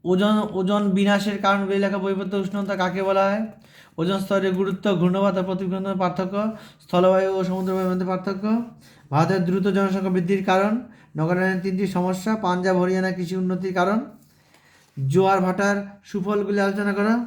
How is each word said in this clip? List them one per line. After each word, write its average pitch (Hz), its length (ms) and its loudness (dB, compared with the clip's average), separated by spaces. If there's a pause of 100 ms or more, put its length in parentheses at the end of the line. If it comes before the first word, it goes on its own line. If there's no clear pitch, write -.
ওজন, 185 300 4 (180)
ওজন 190 380 0
বিনাশের 196 480 2
কারণগুলি 196 400 0
লেখা, 196 200 0
বহির্ভূত 190 360 -4
উষ্ণতা 196 420 -4
কাকে 185 260 -2
বলা 196 220 2
হয়, 202 180 0 (560)
ওজন 185 200 0
স্তরের 190 360 0
গুরুত্ব, 190 300 -2 (120)
ঘূর্ণবাত 185 420 2
ও 185 40 0
প্রতিঘূর্ণনের 190 560 -4
পার্থক্য, 185 360 -2 (460)
স্থলবায়ু 185 560 2
ও 190 80 0
সমুদ্রবায়ুর 185 460 -2
মধ্যে 185 160 -2
পার্থক্য, 185 380 -4 (680)
ভারতের 170 340 2
দ্রুত 185 220 0
জনসংখ্যা 190 440 0
বৃদ্ধির 185 340 0
কারণ, 196 280 2 (440)
নগরায়নের 180 460 0
তিনটি 190 240 -2
সমস্যা, 185 500 -2
পাঞ্জাব 185 400 0
হরিয়ানা 185 340 0
কৃষি 180 260 -6
উন্নতির 185 380 -2
কারণ, 185 240 2 (1000)
জোয়ার 185 440 4
ভাটার 196 360 0 (280)
সুফলগুলি 202 560 -2
আলোচনা 202 320 0
করা 208 220 2 (120)